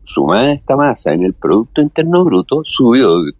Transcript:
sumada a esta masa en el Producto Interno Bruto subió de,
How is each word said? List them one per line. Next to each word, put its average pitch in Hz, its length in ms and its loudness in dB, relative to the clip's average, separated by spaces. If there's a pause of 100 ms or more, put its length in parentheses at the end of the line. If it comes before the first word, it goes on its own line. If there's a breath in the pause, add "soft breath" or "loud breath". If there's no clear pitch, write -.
sumada 90 460 -2
a 147 40 0
esta 139 220 -4
masa 135 380 0
en 87 100 -2
el 92 100 -2
Producto - 480 -2
Interno 160 440 0
Bruto 156 380 -2
subió 120 580 2
de, 73 180 -6